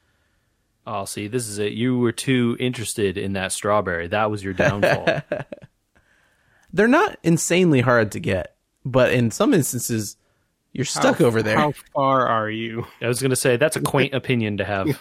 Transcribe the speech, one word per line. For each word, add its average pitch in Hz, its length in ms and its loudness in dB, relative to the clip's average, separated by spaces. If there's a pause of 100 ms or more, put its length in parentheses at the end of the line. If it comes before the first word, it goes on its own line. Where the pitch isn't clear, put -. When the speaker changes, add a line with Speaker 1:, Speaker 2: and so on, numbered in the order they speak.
(840)
Speaker 1:
Oh, 104 200 -6
see, 104 220 -8
this 117 220 -4
is 104 100 -10
it. 104 140 -2
You 123 260 0
were 117 140 0
too 123 460 0
interested 113 580 -4
in 98 160 -6
that 95 180 -4
strawberry. 92 560 0
That 107 240 0
was 104 120 -6
your 95 100 -6
downfall. 101 760 0
Speaker 2:
<laughs> - 1400 -16
They're 196 140 4
not 311 360 4
insanely 165 580 4
hard 117 320 4
to 98 60 -8
get, 90 360 -4 (360)
but 123 220 4
in 120 180 2
some 240 220 2
instances, 120 640 -2 (560)
you're 127 120 -4
Speaker 3:
How - 160 -4
Speaker 2:
stuck - 140 4
Speaker 3:
f-, - 60 0
Speaker 2:
over 117 220 4
there. 107 140 0
Speaker 3:
how 151 160 0 (200)
far 135 340 2
are 110 220 0
you? 113 360 -6 (160)
Speaker 1:
I 117 60 -2
was 120 140 0
gonna 131 140 2
say, 123 220 2
that's 151 180 2
a 143 60 -4
quaint 139 320 0
Speaker 3:
<laughs> - 20 -4
Speaker 1:
opinion 113 420 -2
to 95 80 -2
have. 101 360 -2